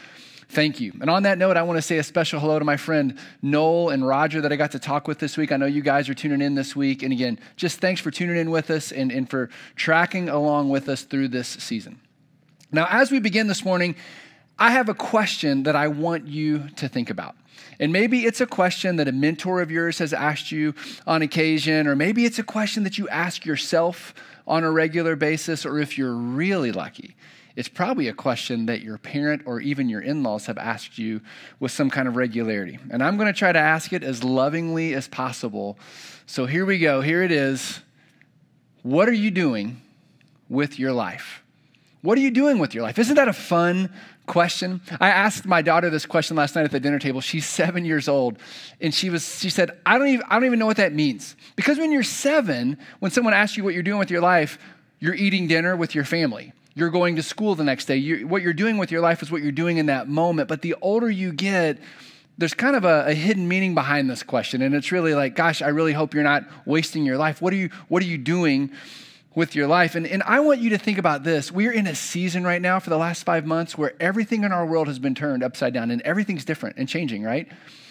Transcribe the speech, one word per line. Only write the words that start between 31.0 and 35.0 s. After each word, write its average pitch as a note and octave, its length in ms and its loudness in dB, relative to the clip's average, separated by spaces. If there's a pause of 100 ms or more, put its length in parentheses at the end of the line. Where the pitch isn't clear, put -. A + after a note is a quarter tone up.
with C3 120 -4
some C3+ 200 0
kind C3 160 -2
of A#2+ 80 -4
regularity. A2 640 -2 (100)
And B2 140 -2
I'm F3 120 2
gonna G#3 160 2
try F#3+ 200 2
to E3 80 4
ask D#3 340 2
it E3+ 100 -4
as B2+ 200 -4
lovingly D#3+ 720 0
as C3 120 -6